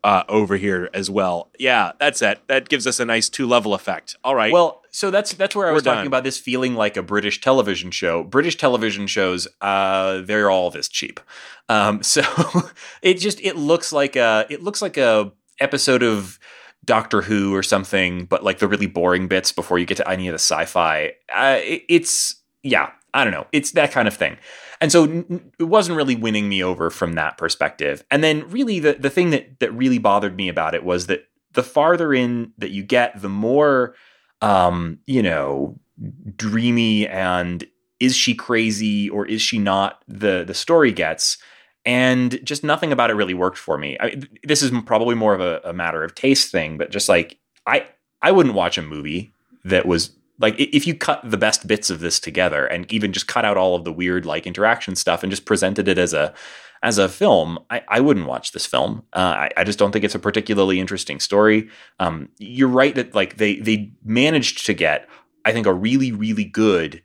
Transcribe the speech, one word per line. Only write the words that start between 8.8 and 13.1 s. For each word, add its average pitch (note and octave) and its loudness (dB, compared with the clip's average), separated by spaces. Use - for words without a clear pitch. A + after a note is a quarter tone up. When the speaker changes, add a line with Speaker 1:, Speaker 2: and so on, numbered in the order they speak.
Speaker 2:
shows, F2+ -2
uh, F#2+ -2
they're G#2 0
all F2+ 2
this - -8
cheap. - -10
Um, G#2 2
<laughs> - 0
so C#3+ 4
it F#3+ 4